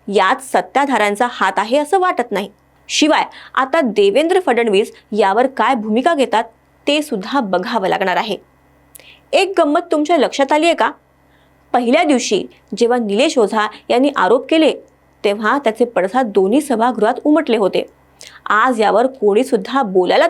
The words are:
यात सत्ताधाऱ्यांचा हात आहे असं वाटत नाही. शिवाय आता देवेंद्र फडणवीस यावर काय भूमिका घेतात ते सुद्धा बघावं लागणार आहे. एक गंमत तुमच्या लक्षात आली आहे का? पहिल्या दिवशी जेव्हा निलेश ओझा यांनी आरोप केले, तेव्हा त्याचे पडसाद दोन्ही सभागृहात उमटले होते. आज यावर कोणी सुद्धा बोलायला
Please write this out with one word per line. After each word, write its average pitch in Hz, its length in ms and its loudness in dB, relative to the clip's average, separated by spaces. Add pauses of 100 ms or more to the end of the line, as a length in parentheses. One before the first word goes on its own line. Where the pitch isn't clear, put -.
यात 202 360 0
सत्ताधाऱ्यांचा 220 880 0
हात 196 260 -2
आहे 220 200 -2
असं 294 220 0
वाटत 349 320 -2
नाही. 196 180 -4 (400)
शिवाय 285 340 2 (300)
आता 269 320 0
देवेंद्र 233 540 2
फडणवीस 233 520 0 (200)
यावर 214 360 2
काय 254 280 0
भूमिका 226 380 -2
घेतात 240 300 0 (440)
ते 294 140 0
सुद्धा 240 400 -6
बघावं 190 460 -2
लागणार 180 300 0
आहे. 185 200 -4 (960)
एक 381 240 0
गंमत 339 340 0
तुमच्या 320 260 0
लक्षात 269 340 0
आली 311 140 2
आहे 339 100 2
का? 269 160 0 (840)
पहिल्या 247 300 2
दिवशी 247 420 0 (320)
जेव्हा 233 200 2
निलेश 240 400 0
ओझा 214 300 0 (220)
यांनी 262 260 2
आरोप 190 340 2
केले, 320 240 4 (500)
तेव्हा 214 340 0
त्याचे 240 280 -2
पडसाद 220 460 -2
दोन्ही 202 300 2
सभागृहात 233 640 -2
उमटले 302 340 2
होते. - 280 0 (600)
आज 220 360 0
यावर 208 300 2
कोणी 214 320 0
सुद्धा 247 400 -2
बोलायला 190 460 2